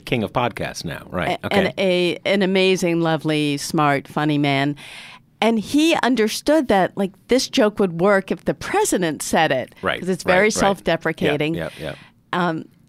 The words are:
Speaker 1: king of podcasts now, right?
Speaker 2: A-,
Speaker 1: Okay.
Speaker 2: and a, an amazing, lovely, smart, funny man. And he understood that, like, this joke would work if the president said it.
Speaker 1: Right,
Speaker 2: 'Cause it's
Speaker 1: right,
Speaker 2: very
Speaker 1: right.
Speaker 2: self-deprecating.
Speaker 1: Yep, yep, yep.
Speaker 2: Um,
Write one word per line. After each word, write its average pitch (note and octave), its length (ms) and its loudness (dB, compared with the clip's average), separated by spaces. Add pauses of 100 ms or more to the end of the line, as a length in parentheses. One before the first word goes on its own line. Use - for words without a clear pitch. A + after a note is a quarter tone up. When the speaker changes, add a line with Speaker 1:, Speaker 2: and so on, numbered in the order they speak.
Speaker 1:
king B2 160 0
of F#2+ 100 -4
podcasts - 500 -4
now, - 280 -10
right? F3 320 -2
Speaker 2:
A-, - 40 -8
Speaker 1:
Okay. G3+ 120 0
Speaker 2:
and G3 200 0
a, F3+ 460 0
an G3 160 2
amazing, F#3 600 2
lovely, D3+ 560 0
smart, C#3+ 500 0
funny D3+ 300 0
man. C#3+ 380 0 (640)
And A3+ 180 2
he D4+ 420 2
understood B3 640 0
that, F#3+ 280 2
like, F#3+ 160 -4 (160)
this B3+ 220 2
joke G#3+ 280 2
would E3+ 220 0
work G3 320 2
if - 140 -6
the E3 80 0
president F#3+ 680 -2
said D#3+ 300 2
it. B2+ 300 -4
Speaker 1:
Right, - 180 -2
Speaker 2:
'Cause F3 80 -6
it's F#3 160 -4
Speaker 1:
right, F#3 80 2
Speaker 2:
very F#3 140 4
Speaker 1:
right. - 80 0
Speaker 2:
self-deprecating. D#3+ 1000 0
Speaker 1:
Yep, E2 240 -6
yep, - 40 -10
yep. - 160 -8 (340)
Speaker 2:
Um, F3 320 -2 (240)